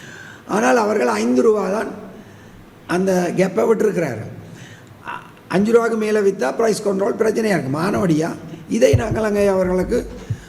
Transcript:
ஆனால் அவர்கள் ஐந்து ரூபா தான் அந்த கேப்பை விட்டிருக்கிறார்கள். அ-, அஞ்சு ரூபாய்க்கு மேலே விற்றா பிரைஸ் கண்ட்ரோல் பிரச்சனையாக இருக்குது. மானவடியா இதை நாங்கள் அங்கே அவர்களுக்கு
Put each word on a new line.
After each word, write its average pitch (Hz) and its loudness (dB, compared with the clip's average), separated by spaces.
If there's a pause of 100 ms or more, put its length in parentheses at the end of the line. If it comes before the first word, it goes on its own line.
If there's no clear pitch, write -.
(460)
ஆனால் 247 2
அவர்கள் 220 0
ஐந்து 233 0
ரூபா 208 2
தான் 208 -4 (960)
அந்த 180 0
கேப்பை 185 2
விட்டிருக்கிறார்கள். 170 0 (760)
அ-, - -12 (260)
அஞ்சு 208 2
ரூபாய்க்கு 226 4
மேலே 214 2
விற்றா 196 0
பிரைஸ் 214 0
கண்ட்ரோல் 196 0
பிரச்சனையாக 214 2
இருக்குது. 135 -2
மானவடியா 175 0 (360)
இதை 226 4
நாங்கள் 220 0
அங்கே 208 2
அவர்களுக்கு 185 0 (280)